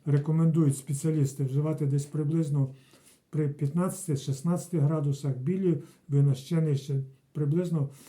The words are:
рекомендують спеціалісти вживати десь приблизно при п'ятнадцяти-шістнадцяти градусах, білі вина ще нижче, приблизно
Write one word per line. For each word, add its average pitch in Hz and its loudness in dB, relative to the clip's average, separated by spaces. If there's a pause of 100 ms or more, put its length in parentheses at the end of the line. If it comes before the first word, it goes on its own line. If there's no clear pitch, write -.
рекомендують 156 2
спеціалісти 147 -2
вживати 147 0
десь 139 0
приблизно 147 0 (560)
при 151 0
п'ятнадцяти-шістнадцяти 160 -2
градусах, 143 0
білі 170 0 (260)
вина 143 4
ще 165 -2
нижче, 139 0 (300)
приблизно 151 0 (200)